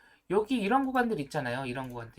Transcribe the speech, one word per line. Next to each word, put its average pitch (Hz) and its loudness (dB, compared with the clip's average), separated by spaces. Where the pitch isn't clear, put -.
여기 214 2
이런 254 4
구간들 233 2
있잖아요. 135 -2
이런 127 -4
구간들. 117 -10